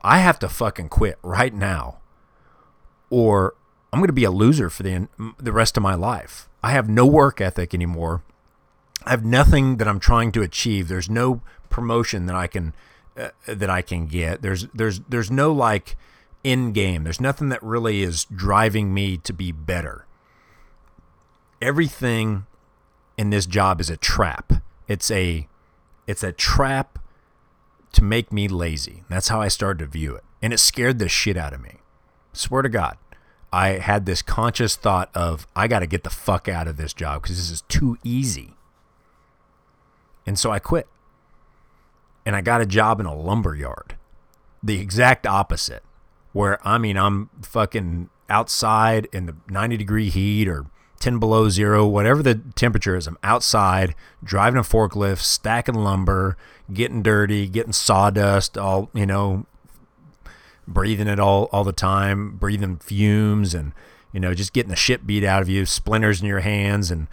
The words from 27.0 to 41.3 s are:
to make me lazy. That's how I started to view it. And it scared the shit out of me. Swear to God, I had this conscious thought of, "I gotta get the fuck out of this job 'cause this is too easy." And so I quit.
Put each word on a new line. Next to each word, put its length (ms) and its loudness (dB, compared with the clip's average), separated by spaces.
to 100 8
make 300 0
me 160 -2
lazy. 600 -6
That's 200 -2
how 120 0
I 80 0
started 360 -2
to 60 -10
view 260 -6
it. 80 -18
And 100 -2
it 60 -2
scared 400 2
the 100 -2
shit 280 -2
out 160 -6
of 80 -14
me. 160 -20
Swear 300 -2
to 60 0
God, 300 -4
I 260 2
had 260 0
this 180 -2
conscious 540 0
thought 380 0
of, 400 -4
"I 140 0
gotta 180 0
get 180 -4
the 60 -10
fuck 380 -4
out 200 -4
of 80 -8
this 160 -8
job 300 -8
'cause 140 -4
this 140 -6
is 120 -10
too 400 0
easy." 540 -6
And 120 -4
so 120 -2
I 80 -2
quit. 300 -2